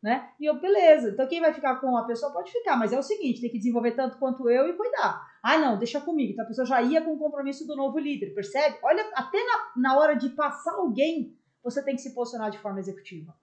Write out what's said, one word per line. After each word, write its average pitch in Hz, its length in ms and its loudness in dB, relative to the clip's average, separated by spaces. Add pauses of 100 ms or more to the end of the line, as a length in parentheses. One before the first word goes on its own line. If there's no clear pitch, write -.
né? 254 280 -2 (100)
E 294 60 -6
eu, 302 140 2
"Beleza, 330 500 8
então 262 180 0
quem 339 140 -2
vai 320 120 6
ficar 254 240 -2
com 254 200 0
a 226 80 0
pessoa 240 260 -4
pode - 200 -8
ficar, 453 240 0
mas 220 180 2
é 262 60 2
o 269 40 -2
seguinte, 302 380 -2
tem 233 80 -4
que 240 80 -8
desenvolver 233 340 0
tanto 254 280 -2
quanto 254 280 -2
eu 262 200 4
e 349 60 -2
cuidar." 415 540 -2 (140)
"Ah, 269 160 4
não, 254 220 2
deixa 233 200 -2
comigo." 285 340 -2
Então 226 120 -6
a - 20 -16
pessoa 247 200 -4
já 247 160 2
ia 311 180 2
com 320 120 -4
o 302 60 -6
compromisso 285 460 -4
do 294 100 -8
novo 277 220 -2
líder, 277 380 -6
percebe? 254 480 0
Olha, 392 320 2
até 269 280 -2
na, 466 320 -2
na 262 220 4
hora 302 180 6
de 240 140 -2
passar 302 440 -4
alguém, 311 600 0 (280)
você 247 200 -4
tem 269 120 -2
que - 60 -8
se 269 120 -12
posicionar 233 380 -4
de 196 80 -12
forma 196 200 -8
executiva 175 640 -12